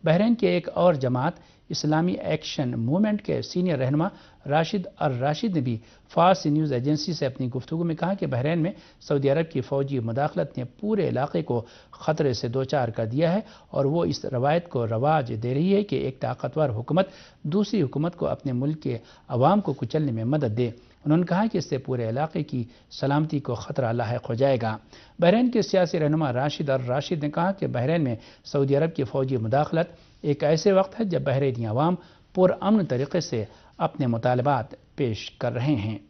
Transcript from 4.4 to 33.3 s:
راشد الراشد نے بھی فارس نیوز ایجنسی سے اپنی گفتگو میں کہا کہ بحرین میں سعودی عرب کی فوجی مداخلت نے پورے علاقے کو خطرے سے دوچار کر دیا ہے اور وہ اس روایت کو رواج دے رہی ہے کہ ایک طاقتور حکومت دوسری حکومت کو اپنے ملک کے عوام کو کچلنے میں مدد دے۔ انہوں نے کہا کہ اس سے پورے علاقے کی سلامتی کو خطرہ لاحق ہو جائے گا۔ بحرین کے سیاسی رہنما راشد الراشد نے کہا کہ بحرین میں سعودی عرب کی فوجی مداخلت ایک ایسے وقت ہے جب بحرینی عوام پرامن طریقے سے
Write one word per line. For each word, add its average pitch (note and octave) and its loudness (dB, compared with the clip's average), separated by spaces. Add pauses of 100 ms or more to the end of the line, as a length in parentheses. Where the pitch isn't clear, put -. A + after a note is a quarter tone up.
راشد D#3+ 0 (120)
الراشد D3+ -2
نے D#3 2
بھی A#2+ -2 (300)
فارس F3+ 4
نیوز D3+ 2
ایجنسی D3 0
سے D3+ -2
اپنی B2+ -4
گفتگو E3 -4
میں E3 0
کہا E3+ -2
کہ F#3+ -4
بحرین C#3+ 0
میں D3+ 0 (280)
سعودی C#3 2
عرب D#3+ 2
کی - -2
فوجی C#3 -2
مداخلت B2+ -2
نے B2+ -6
پورے G3+ -2
علاقے C3+ -2
کو A#2+ -2 (260)
خطرے D#3 0
سے B2 -4
دوچار C3 -2
کر A2+ -4
دیا D#3 0
ہے G3+ 0 (280)
اور C#3 0
وہ E3 2
اس D#3+ -2
روایت C#3+ 0
کو A#2 -2
رواج A#2+ 0 (100)
دے B2 -2
رہی F3+ 2
ہے G#3 4
کہ G3+ -2
ایک C3+ -4
طاقتور C3+ -2
حکومت C#3 0 (340)
دوسری G3 0
حکومت D3 -2
کو - -2
اپنے C3+ -4
ملک C#3+ -2
کے B2 -4 (300)
عوام C#3+ 4
کو E3 -4
کچلنے C#3 -2
میں A2+ -4
مدد B2+ 0
دے۔ A#2+ 0 (360)
انہوں D#3 4
نے E3+ 2
کہا F#3+ 2
کہ G3+ -2
اس - -4
سے C3+ -2
پورے B2 -2
علاقے D3 -2
کی B2+ -4 (260)
سلامتی D3 0
کو B2+ -4
خطرہ A#2 -4
لاحق A#2+ -2
ہو A#2+ -2
جائے C3+ 4
گا۔ A2 -2 (420)
بحرین A3 4
کے A3+ 2
سیاسی F3+ 2
رہنما D3+ 2
راشد C#3+ -2
الراشد C3+ -2
نے D3 -2
کہا E3+ 0
کہ F#3+ -4
بحرین C3+ 0
میں A#2+ -2 (280)
سعودی C#3 2
عرب D#3+ 2
کی C#3 0
فوجی C3 -2
مداخلت C#3+ -2 (100)
ایک D3 0
ایسے D#3+ 4
وقت F#3+ 2
ہے A#3 0
جب E3+ -2
بحرینی C3+ 0
عوام C#3 2 (400)
پرامن F#3 4
طریقے B2+ -2
سے A#2 -4 (320)